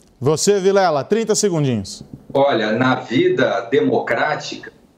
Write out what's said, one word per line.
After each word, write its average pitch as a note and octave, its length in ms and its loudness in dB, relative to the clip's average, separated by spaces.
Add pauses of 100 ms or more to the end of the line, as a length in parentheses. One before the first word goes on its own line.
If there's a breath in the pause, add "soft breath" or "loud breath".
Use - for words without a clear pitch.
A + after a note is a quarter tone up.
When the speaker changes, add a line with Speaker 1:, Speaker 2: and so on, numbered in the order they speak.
(200)
Speaker 1:
Você, D#3 400 2
Vilela, F3+ 420 2
trinta G#3+ 320 0
segundinhos. C#3+ 720 -2 (280)
Speaker 2:
Olha, B2 400 2
na B2+ 220 0
vida A#2+ 760 0
democrática C3+ 1040 -2 (260)